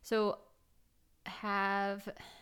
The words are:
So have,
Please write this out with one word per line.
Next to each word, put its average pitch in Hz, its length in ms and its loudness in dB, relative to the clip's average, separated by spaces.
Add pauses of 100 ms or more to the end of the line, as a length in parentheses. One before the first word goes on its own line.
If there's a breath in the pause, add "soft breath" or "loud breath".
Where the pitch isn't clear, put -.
So 214 380 2 (840)
have, 202 840 0 (320 loud breath)